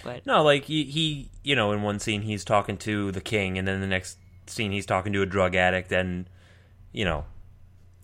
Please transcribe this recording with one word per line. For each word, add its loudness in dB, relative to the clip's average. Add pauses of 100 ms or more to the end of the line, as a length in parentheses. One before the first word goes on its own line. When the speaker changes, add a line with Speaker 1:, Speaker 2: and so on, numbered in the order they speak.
Speaker 1:
But -12
Speaker 2:
No, 4
like, 6
he, -2
he, -4 (120)
you 0
know, 4
in -2
one -2
scene -2
he's -4
talking 2
to -2
the -6
king, -2
and -2
then -2
the -2
next -4 (280)
scene -4
he's -4
talking 0
to 2
a 4
drug 2
addict, 2
and, -2 (640)
you -4
know, -2 (800)